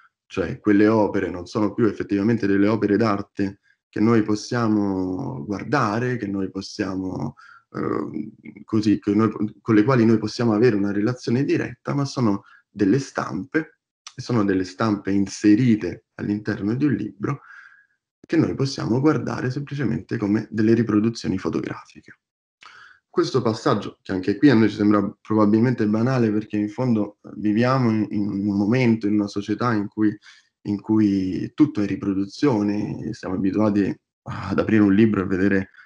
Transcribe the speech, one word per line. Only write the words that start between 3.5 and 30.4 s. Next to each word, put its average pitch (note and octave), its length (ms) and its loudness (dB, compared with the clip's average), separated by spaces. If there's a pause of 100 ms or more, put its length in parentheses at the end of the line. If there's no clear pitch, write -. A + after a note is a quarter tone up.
che - 120 -6
noi A2+ 220 4
possiamo G2+ 1200 -2
guardare, A2+ 720 -2
che G#2+ 100 -8
noi G2 240 -4
possiamo, F#2+ 840 -6 (360)
ehm, - 640 -6 (320)
così, G#2 340 2
che G2+ 160 -2
noi, G#2+ 160 4 (300)
con A#2 160 0
le G#2+ 80 6
quali B2 200 4
noi A2+ 140 4
possiamo A2 360 -2
avere A2 200 4
una G2+ 160 -2
relazione A#2+ 540 -2
diretta, D3 500 -4
ma C#3+ 100 0
sono A2+ 380 0 (260)
delle G2+ 300 2
stampe, - 760 -6 (380)
e - 60 -16
sono A#2+ 240 0
delle F#2+ 200 0
stampe G2+ 460 -4
inserite G#2 960 2 (100)
all'interno G#2 580 -4
di C#3 100 -2
un C#3+ 80 2
libro - 480 -6 (800)
che - 160 -4
noi D3 180 2
possiamo C3 460 -2
guardare B2+ 500 -2
semplicemente C#3 680 -6
come G#2+ 320 0
delle A2 240 4
riproduzioni A2 640 0
fotografiche. - 800 -8 (880)
Questo D3 320 -2
passaggio, A2+ 640 -2
che - 100 -8
anche F#2+ 240 -2
qui D3 140 6
a B2 40 6
noi A2 140 6
ci G#2+ 80 -4
sembra G#2 260 4 (180)
probabilmente A2 640 2
banale, A2+ 440 2
perché G#2+ 260 -4
in G#2 120 -2
fondo, A2 540 -2
eh, - 140 -20
viviamo A#2+ 540 2
in, G#2+ 200 0
in G2+ 380 -4
un G2+ 80 0
momento, A2+ 500 2
in G#2 80 0
una G2+ 140 0
società G#2+ 460 -4
in G2+ 140 -2
cui, G#2+ 280 0 (460)